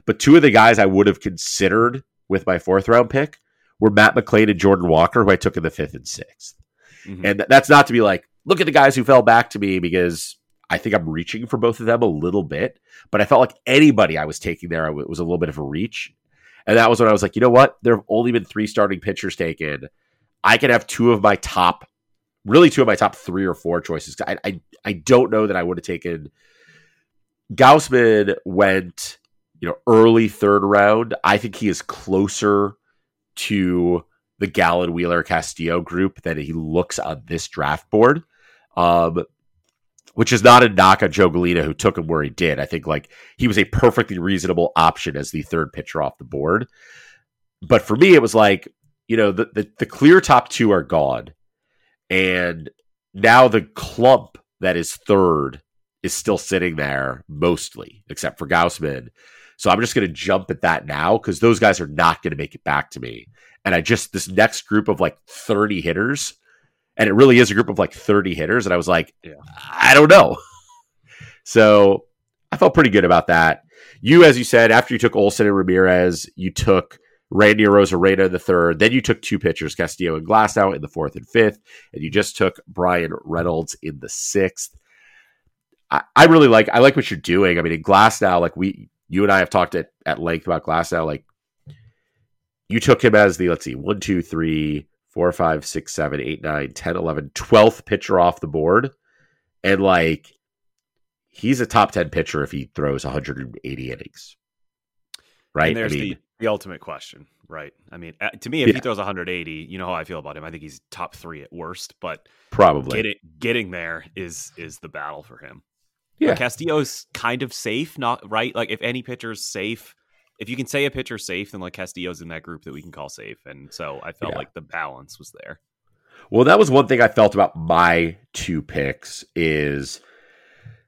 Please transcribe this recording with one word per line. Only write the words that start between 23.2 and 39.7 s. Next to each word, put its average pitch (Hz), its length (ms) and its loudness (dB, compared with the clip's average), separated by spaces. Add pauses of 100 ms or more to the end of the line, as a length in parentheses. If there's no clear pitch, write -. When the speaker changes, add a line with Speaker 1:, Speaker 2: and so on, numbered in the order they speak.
Speaker 1:
or 87 80 -4
four 85 260 -6
choices." 80 460 -12
I, 92 180 -8
I, 92 180 -10 (220)
I 107 100 -8
don't 120 380 2
know 107 160 0
that 95 80 -4
I 90 80 -4
would 90 140 -6
have - 80 -14
taken, 82 440 -10 (1200)
Gausman 120 840 4 (100)
went, 95 720 -2 (420)
you 85 100 -8
know, - 60 -8 (120)
early 113 400 6
third 101 360 0
round. 104 600 2
I 101 140 2
think 107 180 -10
he 107 120 -6
is 87 140 -4
closer 101 920 -4 (600)
to 87 680 -2 (340)
the 101 80 -4
Gallen, 87 460 -2
Wheeler, 85 300 -4
Castillo 85 580 -6
group 90 400 -6
than 82 160 -8
he 73 160 -10
looks 80 460 -6
on 76 260 -10
this 82 220 -10
draft 73 420 -8
board. 123 340 2 (520)
Um, 85 480 0 (920)